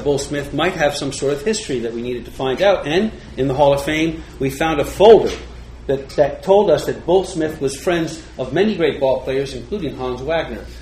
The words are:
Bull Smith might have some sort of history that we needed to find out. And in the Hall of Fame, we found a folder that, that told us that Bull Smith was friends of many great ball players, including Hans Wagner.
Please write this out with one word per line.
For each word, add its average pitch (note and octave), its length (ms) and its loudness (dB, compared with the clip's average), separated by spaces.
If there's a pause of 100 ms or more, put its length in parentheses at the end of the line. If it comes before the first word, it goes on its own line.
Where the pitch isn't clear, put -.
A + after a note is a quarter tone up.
Bull C#3 160 0
Smith C#3+ 340 -6
might D#3+ 200 0
have D3+ 240 0
some C#3 160 -6
sort C#3 220 -2
of C#3 100 -6
history G#3+ 360 -2
that A2+ 120 -4
we A#2 100 -6
needed A#2+ 220 -6
to - 80 -14
find C3 280 -2
out. G3 260 4
And F#3+ 260 0 (240)
in C3+ 100 0
the C3 80 0
Hall C#3+ 200 6
of C#3 100 -2
Fame, D#3 400 -2 (160)
we C3+ 100 -2
found D#3+ 300 -2
a C3 40 2
folder F3 460 8 (560)
that, C3+ 240 -2
that - 320 0
told G3 280 6
us C#3+ 160 2
that - 200 -6
Bull F3+ 180 4
Smith D#3 360 -6
was C3+ 160 -4
friends E3 440 -2 (180)
of B2 140 -6
many G3+ 220 2
great D#3+ 240 0
ball C3 220 2
players, C3+ 340 -4
including B2+ 420 -6
Hans B2+ 260 -6
Wagner. C3+ 420 -4 (180)